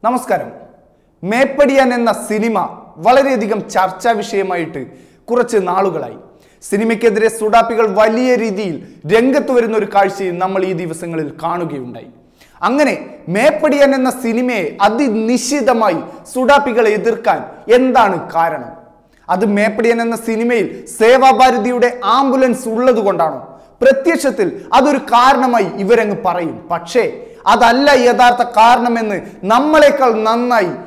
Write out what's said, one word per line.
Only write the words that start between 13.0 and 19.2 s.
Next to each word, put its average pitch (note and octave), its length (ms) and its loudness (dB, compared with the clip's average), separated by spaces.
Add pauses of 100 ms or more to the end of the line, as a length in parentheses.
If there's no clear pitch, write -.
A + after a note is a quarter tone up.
മേപ്പടിയാൻ C#4+ 640 2
എന്ന B3+ 120 0 (120)
സിനിമയെ A#3 420 -2 (220)
അതിനിശ്ചിതമായി A3+ 1120 0 (320)
സുഡാപ്പികൾ B3+ 600 2
എതിർക്കാൻ G#3 440 -2 (380)
എന്താണ് A#3+ 400 2 (180)
കാരണം? E3 380 -4 (640)